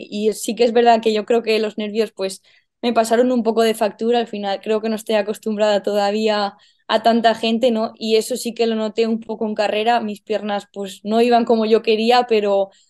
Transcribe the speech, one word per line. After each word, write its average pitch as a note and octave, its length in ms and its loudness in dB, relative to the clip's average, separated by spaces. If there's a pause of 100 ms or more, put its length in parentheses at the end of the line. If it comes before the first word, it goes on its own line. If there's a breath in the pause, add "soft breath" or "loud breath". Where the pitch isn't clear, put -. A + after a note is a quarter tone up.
Y G#3 260 -4
sí A#3 200 -6
que A3+ 100 0
es A#3 80 2
verdad A#3 280 4
que A3+ 120 0
yo G#3 120 -2
creo A#3 180 0
que A3 160 0
los G#3+ 200 -4
nervios, G#3+ 340 -4
pues, G3 300 -8 (400 soft breath)
me A#3+ 100 -2
pasaron A3+ 400 2
un A#3+ 100 0
poco A3+ 200 0
de A3 120 2
factura, A3+ 460 -2
al A3+ 80 -4
final G3+ 340 -6
creo G#3+ 180 -2
que A3+ 80 -4
no A3 80 -2
estoy A3 200 -4
acostumbrada G#3 640 0
todavía G#3 720 -2 (300 soft breath)
a A3 160 2
tanta A3+ 320 4
gente, A3+ 360 0
¿no? A3 260 -2
Y A3 200 0
eso A3 200 0
sí A#3 180 -8
que A#3 120 0
lo A3+ 100 -2
noté A3 300 -2
un A3+ 140 -2
poco A3+ 260 -8
en G#3+ 80 -4
carrera, G#3+ 460 0
mis G#3 200 -8
piernas, G3+ 520 -6
pues, G3 320 -12
no A3 180 2
iban A#3+ 220 4
como A3+ 220 2
yo A3 160 2
quería, A#3 460 2
pero G3+ 420 2 (200 soft breath)